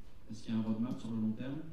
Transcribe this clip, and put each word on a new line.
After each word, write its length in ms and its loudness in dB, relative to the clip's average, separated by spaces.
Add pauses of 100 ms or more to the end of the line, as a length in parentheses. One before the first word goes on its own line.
(300)
Est-ce 140 -6
qu'il 100 0
y 40 4
a 20 4
un 40 4
roadmap 360 2
sur 100 -4
le 100 0
long 120 4
terme ? 260 -2 (160)